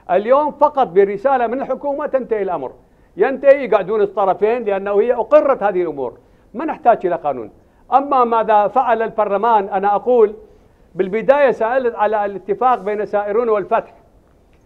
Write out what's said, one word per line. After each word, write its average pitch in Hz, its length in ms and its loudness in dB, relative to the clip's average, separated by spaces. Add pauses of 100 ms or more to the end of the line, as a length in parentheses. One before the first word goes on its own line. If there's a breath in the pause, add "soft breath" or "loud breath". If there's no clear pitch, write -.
(100)
اليوم 247 400 2
فقط 277 360 2
برسالة 202 600 2
من 254 140 -4
الحكومة 277 460 -6
تنتهي 220 360 -4
الأمر، 160 300 -6 (440)
ينتهي، 269 480 2
يقعدون 208 360 -2
الطرفين، 202 640 0
لأنه 202 360 -2
هي 240 140 0
أقرت 262 480 2
هذه 185 200 0
الأمور، 139 300 -6 (420)
ما 277 100 -8
نحتاج 240 420 0
إلى 175 80 0
قانون. 139 360 -6 (420)
أما 269 320 2
ماذا 214 440 2
فعل 240 340 0
البرلمان، 208 640 0
أنا 202 260 -2
أقول 214 400 2 (600)
بالبداية 220 560 2
سألت 233 440 -2
على 208 300 0
الاتفاق 202 540 -2
بين 208 280 -6
سائرون 208 420 -2
والفتح. 208 460 -2 (720)